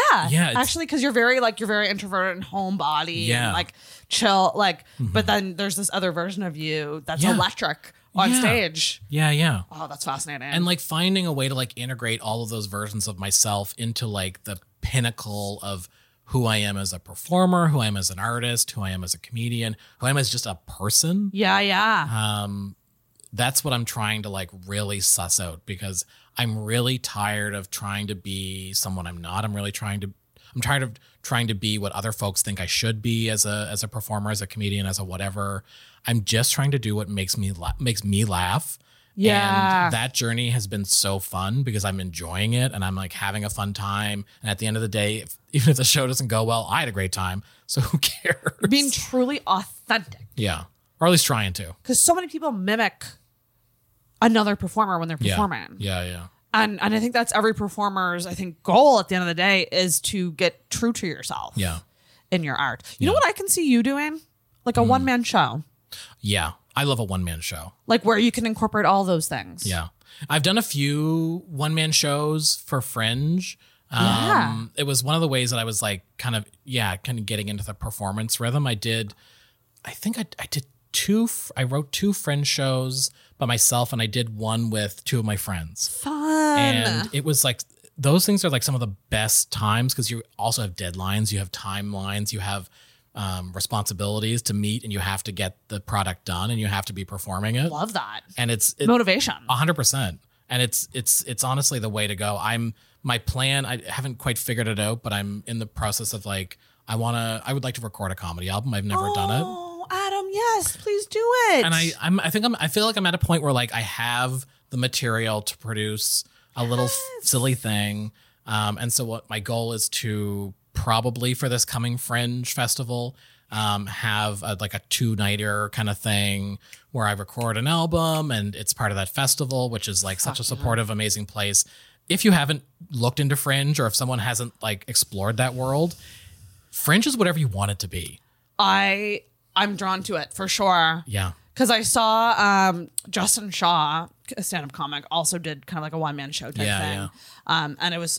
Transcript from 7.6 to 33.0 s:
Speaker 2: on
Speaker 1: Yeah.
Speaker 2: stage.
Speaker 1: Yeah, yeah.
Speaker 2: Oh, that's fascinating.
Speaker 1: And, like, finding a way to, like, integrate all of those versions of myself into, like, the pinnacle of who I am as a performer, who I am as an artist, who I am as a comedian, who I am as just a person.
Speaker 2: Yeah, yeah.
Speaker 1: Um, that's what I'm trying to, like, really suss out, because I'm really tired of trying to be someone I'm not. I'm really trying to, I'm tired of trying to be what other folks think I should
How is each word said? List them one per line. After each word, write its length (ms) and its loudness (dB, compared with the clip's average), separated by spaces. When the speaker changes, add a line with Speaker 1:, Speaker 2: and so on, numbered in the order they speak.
Speaker 2:
on 200 4
Speaker 1:
Yeah. 80 4
Speaker 2:
stage. 680 0
Speaker 1:
Yeah, 220 2
yeah. 400 4
Speaker 2:
Oh, 160 -12
that's 180 -10
fascinating. 440 -6
Speaker 1:
And, 160 0
like, 160 2
finding 460 0
a 60 0
way 160 0
to, 60 -2
like, 220 -4
integrate 440 -4
all 220 -4
of 60 -6
those 180 -6
versions 400 -4
of 140 -8
myself 580 0
into, 300 -4
like, 360 -4
the 120 -8
pinnacle 840 -2
of 260 -8
who 220 0
I 100 4
am 200 0
as 160 -4
a 60 -10
performer, 680 2
who 100 4
I 80 2
am 100 0
as 140 -2
an 80 -8
artist, 540 -2
who 100 -6
I 80 -2
am 140 -4
as 100 -4
a 40 -12
comedian, 580 -4
who 80 -2
I 40 2
am 60 2
as 120 2
just 180 -4
a 100 -6
person. 640 0
Speaker 2:
Yeah, 280 2
yeah. 840 2
Speaker 1:
Um, 320 -6
that's 300 0
what 100 0
I'm 120 0
trying 380 -2
to, 60 -8
like, 220 -6
really 340 -4
suss 380 2
out, 280 -8
because 380 -6
I'm 220 -2
really 400 0
tired 560 -2
of 160 -8
trying 380 -4
to 80 -6
be 560 -8
someone 340 -2
I'm 140 -10
not. 240 -4
I'm 100 -2
really 180 -4
trying 280 -4
to, 100 -8
I'm 60 -6
tired 220 2
of 100 -6
trying 260 0
to 60 0
be 240 0
what 140 -4
other 180 -4
folks 320 -2
think 180 -6
I 60 -4
should 360 0